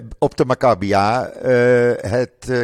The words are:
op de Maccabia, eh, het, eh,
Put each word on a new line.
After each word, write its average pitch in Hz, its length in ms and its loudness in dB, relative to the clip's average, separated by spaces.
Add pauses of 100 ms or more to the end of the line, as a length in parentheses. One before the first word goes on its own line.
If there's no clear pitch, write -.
(180)
op - 180 -2
de 156 80 2
Maccabia, 107 840 0
eh, 120 840 0
het, 123 380 -4
eh, 123 160 -2